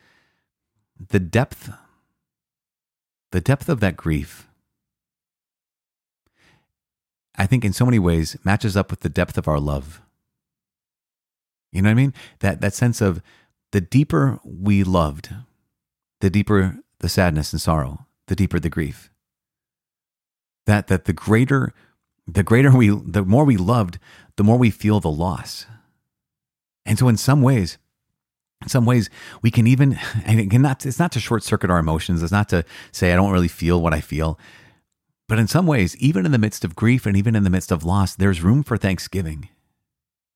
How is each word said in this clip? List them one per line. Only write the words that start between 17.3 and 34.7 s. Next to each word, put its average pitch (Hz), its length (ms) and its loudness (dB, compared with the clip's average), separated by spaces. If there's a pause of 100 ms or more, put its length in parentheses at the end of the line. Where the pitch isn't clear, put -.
and 78 80 -6
sorrow, 73 460 -4 (200)
the 92 80 -4
deeper 90 240 0
the 80 100 -4
grief. - 420 -8 (1500)
That, 104 220 2
that 92 180 0
the 95 80 -2
greater, 127 600 0 (520)
the 87 180 -2
greater 131 320 6
we, 117 140 6
the 101 340 -2
more 117 220 2
we 127 120 4
loved, 92 420 -2 (380)
the 101 60 0
more 110 140 4
we 120 140 4
feel 104 280 0
the 82 120 -2
loss. 76 560 -6 (1160)
And 110 120 0
so 127 100 2
in 110 100 4
some 139 240 2
ways, 123 360 2 (840)
in - 80 -18
some 123 160 2
ways, 120 240 2 (320)
we 113 100 2
can 117 160 4
even, 131 320 4 (120)
<laughs> 101 140 -6
and 110 140 2
again, 107 220 2
not, 139 240 0
it's 131 140 -8
not 175 140 0
to 117 60 -4
short 110 240 -4
circuit 101 260 -2
our 90 100 2
emotions. 80 440 -2
It's 82 80 -4
not 104 180 0
to 87 160 0 (260)
say, 90 220 0
"I - 20 4
don't 98 160 2
really 90 160 2
feel 85 340 0
what 82 120 0
I 78 80 -4
feel." 78 380 -4 (880)